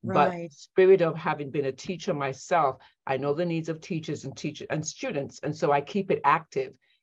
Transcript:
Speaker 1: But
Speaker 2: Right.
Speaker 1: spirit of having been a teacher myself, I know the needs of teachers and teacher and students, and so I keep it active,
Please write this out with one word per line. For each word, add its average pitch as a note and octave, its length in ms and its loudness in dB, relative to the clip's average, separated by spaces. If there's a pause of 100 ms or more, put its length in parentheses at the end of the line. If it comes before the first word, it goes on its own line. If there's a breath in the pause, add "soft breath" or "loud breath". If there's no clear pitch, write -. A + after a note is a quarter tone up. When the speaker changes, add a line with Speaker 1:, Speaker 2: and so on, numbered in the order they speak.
Speaker 1:
But D3 280 2
Speaker 2:
Right. E3+ 220 -8
Speaker 1:
spirit F#3 500 6
of D#3+ 140 2
having D3 340 -6
been C#3+ 160 -2
a C3+ 60 -2 (140)
teacher F#3 280 -4
myself, C#3 640 0 (280 soft breath)
I C3+ 120 -2
know C#3+ 160 0
the E3+ 100 0 (100)
needs E3 140 -4
of D#3+ 140 -6
teachers D#3+ 420 -6
and C3 120 -10
teacher - 340 -8
and D#3 140 -2
students, D#3 600 -6
and D3+ 100 -4
so D#3 160 0
I C#3+ 120 4
keep G3 280 -4
it - 140 2
active, C#3+ 480 0 (300)